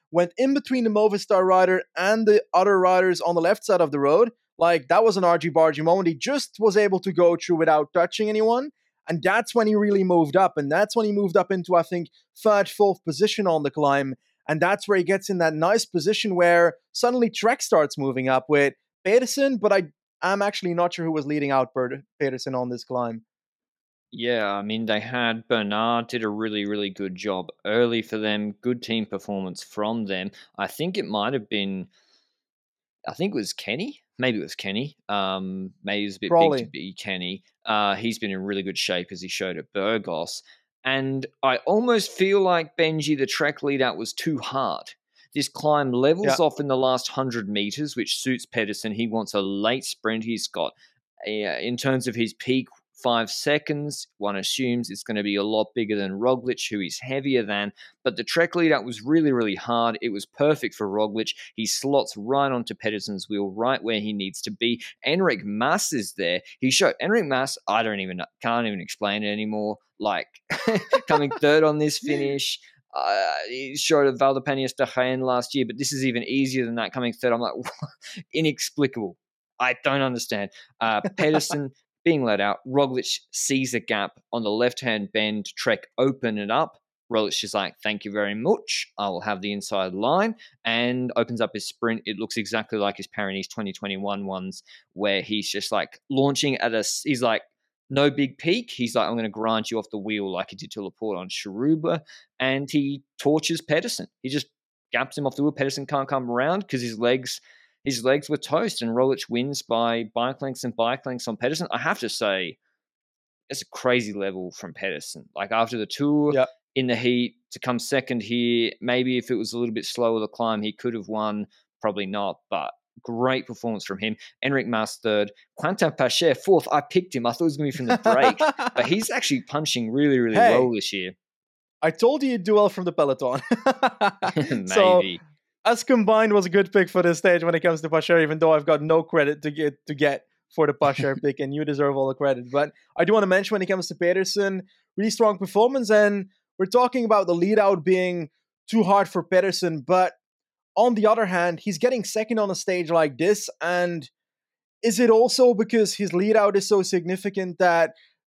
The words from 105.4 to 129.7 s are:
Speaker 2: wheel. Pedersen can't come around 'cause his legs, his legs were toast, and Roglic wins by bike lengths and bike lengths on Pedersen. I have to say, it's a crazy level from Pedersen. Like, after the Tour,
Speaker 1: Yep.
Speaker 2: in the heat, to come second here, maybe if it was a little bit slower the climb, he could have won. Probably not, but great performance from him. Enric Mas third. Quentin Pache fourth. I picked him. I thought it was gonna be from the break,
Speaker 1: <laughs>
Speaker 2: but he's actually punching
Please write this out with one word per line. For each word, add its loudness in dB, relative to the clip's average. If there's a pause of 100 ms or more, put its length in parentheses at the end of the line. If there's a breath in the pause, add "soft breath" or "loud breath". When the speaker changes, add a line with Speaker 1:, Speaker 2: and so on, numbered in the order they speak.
Speaker 2:
wheel. 2
Pedersen -4
can't -4
come -4
around -2
'cause -4
his -6
legs, 0 (440 soft breath)
his -4
legs 0
were 0
toast, -4
and -4
Roglic 0
wins -4
by -2 (100)
bike -4
lengths -8
and -8
bike -2
lengths -8
on -6
Pedersen. -2
I -4
have -2
to -4
say, -2 (920)
it's -10
a -18
crazy -2
level -8
from -16
Pedersen. -10
Like, -8
after 0
the -4
Tour, 0
Speaker 1:
Yep. 2 (260)
Speaker 2:
in -2
the 0
heat, 0 (160)
to -16
come -4
second -4
here, 0
maybe 0
if -4
it 0
was -6
a -8
little -4
bit -6
slower 0
the -4
climb, -4
he -6
could -6
have -10
won. -4 (340)
Probably -2
not, -6 (100)
but -6 (300)
great -2
performance -8
from -6
him. -4 (280 loud breath)
Enric 0
Mas -2
third. 0 (260 soft breath)
Quentin 0
Pache 2
fourth. 4
I 4
picked -2
him. -2
I 2
thought -6
it 4
was 0
gonna -2
be -4
from -6
the 4
break, 4
Speaker 1:
<laughs> 0
Speaker 2:
but 2
he's 0
actually -2
punching -4